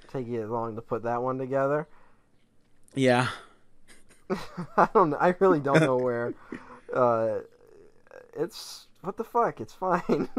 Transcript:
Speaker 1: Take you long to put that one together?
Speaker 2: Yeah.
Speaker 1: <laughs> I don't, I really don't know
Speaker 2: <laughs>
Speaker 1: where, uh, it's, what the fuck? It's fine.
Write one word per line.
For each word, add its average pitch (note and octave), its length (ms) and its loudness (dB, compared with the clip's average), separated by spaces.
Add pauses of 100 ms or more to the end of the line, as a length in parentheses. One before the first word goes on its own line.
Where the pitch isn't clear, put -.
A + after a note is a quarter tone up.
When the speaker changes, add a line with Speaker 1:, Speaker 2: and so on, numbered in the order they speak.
(120)
Speaker 1:
Take B2+ 160 -6
you A2+ 180 -4
long A2+ 300 -4
to A2+ 60 -8
put A2 220 -6
that A#2+ 180 -2
one C3 160 -2
together? C3+ 480 -2 (1080)
Speaker 2:
Yeah. B2+ 340 4 (540)
Speaker 1:
<laughs> - 480 -18 (460)
I F#3 180 6
don't, E3+ 200 4
I F3+ 240 2
really F#3 220 4
don't C#3 200 4
know C3+ 160 4
Speaker 2:
<laughs> - 0 -
Speaker 1:
where, B2 380 -2 (580)
uh, A2+ 460 2 (960)
it's, - 500 -8 (160)
what F#3 140 -10
the A3 80 -6
fuck? A3+ 360 -2
It's - 140 -14
fine. F3+ 540 -2 (100)